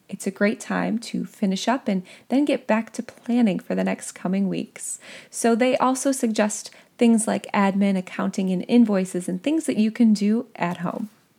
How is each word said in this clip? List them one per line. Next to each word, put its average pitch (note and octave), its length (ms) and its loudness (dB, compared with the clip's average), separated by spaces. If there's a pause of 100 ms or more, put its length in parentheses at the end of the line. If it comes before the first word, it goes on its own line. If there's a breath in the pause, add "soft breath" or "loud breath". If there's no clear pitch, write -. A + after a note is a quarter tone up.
It's - 200 -10
a G3 40 -4
great G3+ 280 0
time F#3 400 -4
to F3+ 260 -6
finish F#3+ 420 -2
up B3 200 0
and F#3+ 160 0 (260 loud breath)
then C#4 160 2
get C#4 220 -2
back A3 260 0
to - 80 -8
planning A#3 560 0
for - 160 -6
the F#3 100 0
next - 280 -4
coming F#3+ 360 -2
weeks. - 520 -8 (320 loud breath)
So A#3 240 2
they B3+ 220 2
also C4 340 2
suggest A3 580 -2 (300 loud breath)
things A3+ 280 4
like G3+ 240 -2
admin, G3 460 2
accounting, F#3 540 -2
and F3+ 160 -2
invoices, F#3+ 600 2
and F#3 140 -4
things D#4+ 240 0
that B3 120 -2
you G#3+ 120 2
can A3 240 4
do G#3 320 2 (100)
at F3 220 -4
home. F3 320 -6 (300)